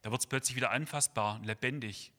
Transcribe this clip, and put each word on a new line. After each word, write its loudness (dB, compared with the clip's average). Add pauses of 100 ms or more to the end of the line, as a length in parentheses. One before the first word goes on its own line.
Da -2
wird's 2
plötzlich 0
wieder 2
anfassbar, 0
lebendig. -4